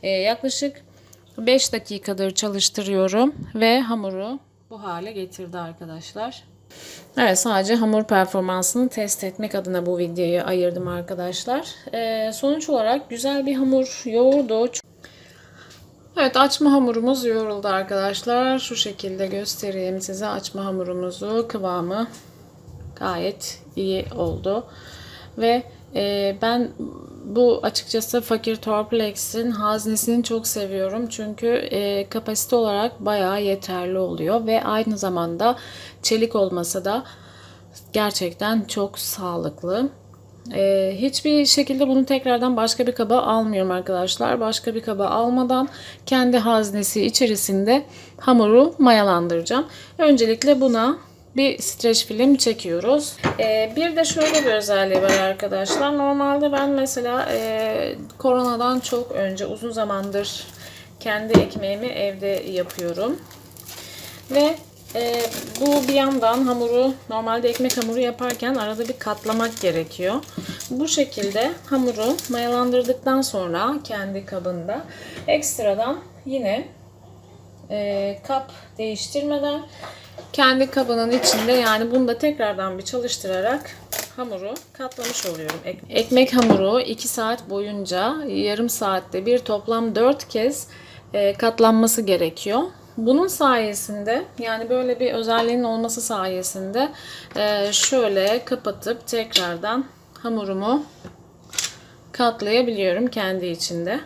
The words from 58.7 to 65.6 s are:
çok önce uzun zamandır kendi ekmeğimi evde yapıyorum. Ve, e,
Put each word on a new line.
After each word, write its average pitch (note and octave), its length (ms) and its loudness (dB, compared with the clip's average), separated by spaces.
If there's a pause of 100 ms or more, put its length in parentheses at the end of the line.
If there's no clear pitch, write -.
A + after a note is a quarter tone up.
çok B3 320 -4
önce G3 340 -4
uzun A3 260 -8
zamandır G3+ 760 -4 (520)
kendi A3 400 4
ekmeğimi G3+ 480 -2
evde G3 640 -4
yapıyorum. F3+ 680 -4 (1120)
Ve, D4 240 4 (400)
e, A#3+ 260 -2 (400)